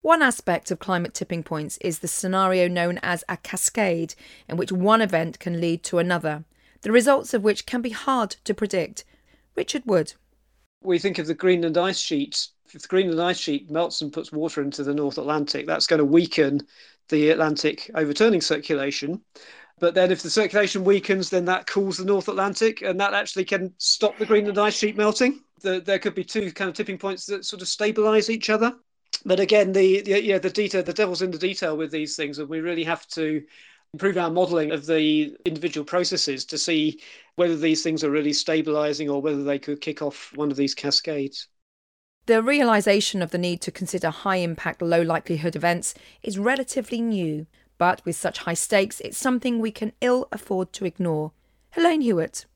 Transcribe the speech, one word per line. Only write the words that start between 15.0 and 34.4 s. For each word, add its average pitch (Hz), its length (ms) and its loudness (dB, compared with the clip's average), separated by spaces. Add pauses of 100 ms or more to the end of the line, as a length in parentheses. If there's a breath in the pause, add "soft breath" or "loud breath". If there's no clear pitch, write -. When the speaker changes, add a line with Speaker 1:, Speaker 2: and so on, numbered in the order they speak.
Speaker 2:
Atlantic, 147 480 -2
that's 160 220 0
gonna 156 160 4
weaken 147 580 4 (460 soft breath)
the 151 220 4
Atlantic 151 680 0
overturning 160 440 2
circulation. 147 800 -4 (600 loud breath)
But 170 140 2
then 185 180 6
if 165 100 -2
the 165 80 -8
circulation 202 540 2
weakens, 190 460 2
then 180 160 2
that 185 200 0
cools 190 320 -2
the 185 60 -6
North 196 240 0
Atlantic, 202 520 0
and 185 200 -2
that 202 120 2
actually - 320 -2
can 190 340 -4
stop - 380 2
the 214 80 -2
Greenland 208 320 2
ice 208 220 2
sheet 214 180 0
melting. 214 440 2 (200)
The, 185 200 -2
there 190 180 0
could 190 160 -4
be - 100 -4
two 202 280 -4
kind 185 180 -4
of 160 60 -12
tipping 196 200 -6
points 190 300 -6
that 202 180 -8
sort 196 160 -10
of 180 80 -8
stabilise 214 640 2
each 226 180 -2
other. 226 280 2 (480)
But 185 160 4
again, 196 320 4
the, 190 300 6
the, 202 200 2
yeah, 196 160 2
the 185 100 -2
detail, 196 360 0
the 170 80 -4
devil's 180 300 0
in 185 100 -2
the 160 60 -8
detail 180 380 -2
with 156 140 -4
these 151 240 -6
things, 147 240 -6
and 147 100 -8
we 160 120 -6
really 165 240 -4
have 160 240 -4
to 156 340 -4 (500 soft breath)
improve 180 240 0
our 170 140 0
modelling 170 400 0